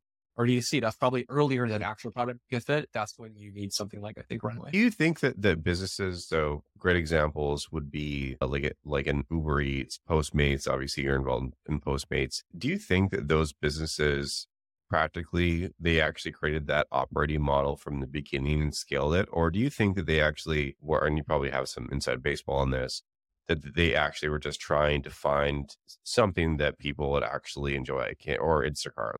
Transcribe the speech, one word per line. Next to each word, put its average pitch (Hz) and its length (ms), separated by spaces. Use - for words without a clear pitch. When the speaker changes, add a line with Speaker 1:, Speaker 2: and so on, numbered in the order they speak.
Speaker 1:
or 120 80
D 123 160
C, 123 200
that's 110 160
probably 127 340
earlier 135 360
than 107 160
actual 107 280
product 123 300
market 120 160
fit. 143 260
That's 107 260
when 110 160
you 104 160
need 101 220
something 101 300
like, 107 160
I - 40
think, 117 200
Runway. 117 280
Speaker 2:
Do 175 80
you 233 120
think 160 300
that, 120 200
that 85 240
businesses, 90 640
so 76 340
great 90 200
examples 76 760
would 73 180
be, 71 520
uh, 67 60
like 69 160
a, 73 80
like 71 220
an 71 240
Uber 76 320
Eats, 67 440
Postmates, 73 640
obviously 67 340
you're 69 120
involved 65 380
in 76 140
Postmates. 69 640
Do 87 140
you 185 80
think 95 360
that - 160
those 78 260
businesses 73 920
practically, 85 800
they 82 200
actually 78 300
created 76 360
that 73 260
operating 76 500
model 71 340
from 71 240
the 67 60
beginning 71 540
and 76 140
scaled 71 400
it? 95 180
Or 82 180
do 90 80
you 135 120
think 98 260
that 85 100
they 78 140
actually 76 600
were, 76 240
and 76 120
you 76 80
probably 69 260
have 67 180
some 62 220
inside 65 320
baseball 69 360
on 67 120
this, 64 320
that 73 260
they 80 200
actually 76 340
were 76 100
just 73 220
trying 73 420
to 73 80
find 71 640
something 85 560
that 73 200
people 69 320
would 69 140
actually 69 500
enjoy? 67 460
Can, 71 180
or 76 240
Instacart, 64 580